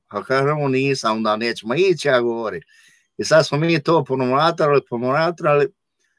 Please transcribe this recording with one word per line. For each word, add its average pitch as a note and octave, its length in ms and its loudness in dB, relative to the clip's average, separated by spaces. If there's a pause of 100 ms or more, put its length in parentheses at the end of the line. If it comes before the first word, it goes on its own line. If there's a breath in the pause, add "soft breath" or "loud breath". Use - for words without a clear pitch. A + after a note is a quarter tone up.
A G#2 160 -8
kaže C3+ 280 0
on, D3 200 -2
„Nisam, C3 460 0
onda G#2+ 200 0
nećemo A2+ 380 -4
ići”, F3 320 0
ja B2+ 140 4
govorim. A2+ 400 -4 (560 soft breath)
I G#2 60 -4
sad D#3 240 4
smo C#3+ 100 -4
mi E3 260 0
to E3 200 2
promatrali, C#3 840 0
promatrali D3 760 0 (520)